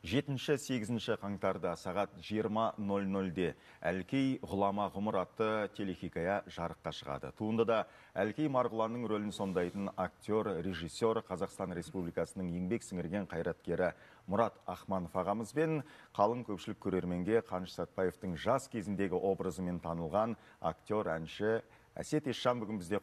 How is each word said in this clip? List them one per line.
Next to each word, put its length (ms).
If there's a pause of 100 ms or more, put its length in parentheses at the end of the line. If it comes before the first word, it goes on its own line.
Жетінші, 560
сегізінші 640
қаңтарда 560
сағат 380 (100)
жиырма 460 (100)
нөл 240
нөлде 460 (340)
«Әлкей 560
Ғұлама 540
Ғұмыр» 320
атты 220 (280)
телехикая 600 (100)
жарыққа 480
шығады. 400
Туындыда 460 (340)
Әлкей 320
Марғұланның 640
рөлін 240
сомдайтын 560
актер, 560 (160)
режиссер, 640
Қазақстан 480
Республикасының 800
еңбек 320
сіңірген 400
қайраткері 640 (320)
Мұрат 400
Ахманов 480
ағамыз 400
бен 300 (340)
қалың 320
көпшілік 320
көрерменге 640
Қаныш 320
Сәтпаевтың 640
жас 320
кезіндегі 480
образымен 640
танылған 540 (260)
актер, 480
әнші 480 (320)
Әсет 320
Есжан 320
бүгін 240
бізде 220